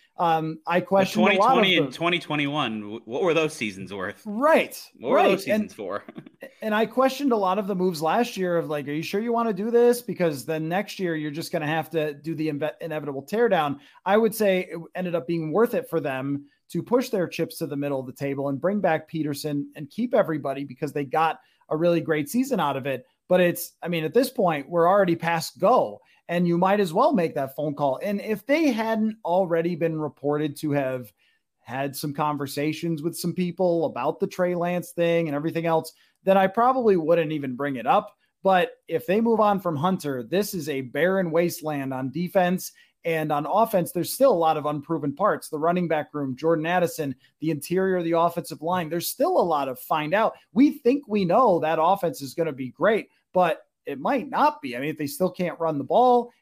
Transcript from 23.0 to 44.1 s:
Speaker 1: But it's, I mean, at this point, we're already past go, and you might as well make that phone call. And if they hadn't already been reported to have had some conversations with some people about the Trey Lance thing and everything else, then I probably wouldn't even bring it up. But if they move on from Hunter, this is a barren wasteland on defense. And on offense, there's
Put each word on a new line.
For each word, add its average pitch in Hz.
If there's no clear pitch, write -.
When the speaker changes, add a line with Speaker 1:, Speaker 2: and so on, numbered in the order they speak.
Speaker 1:
But 180
it's, 175
I 160
mean, 170
at 156
this 254
point, 165
we're 170
already 190
past 165
go, 165
and 175
you 170
might 190
as 180
well 277
make 175
that 139
phone 147
call. 143
And 202
if 208
they 294
hadn't 220
already 170
been 160
reported 147
to 151
have 131
had 135
some 151
conversations 147
with 165
some 175
people 175
about 135
the 196
Trey 180
Lance 175
thing 170
and 143
everything 160
else, 160
then 190
I 190
probably 226
wouldn't 160
even 135
bring 139
it 113
up. 190
But 180
if 160
they 202
move 226
on 208
from 175
Hunter, 143
this 196
is 151
a 135
barren 170
wasteland 151
on 131
defense. 180
And 156
on 147
offense, 190
there's 165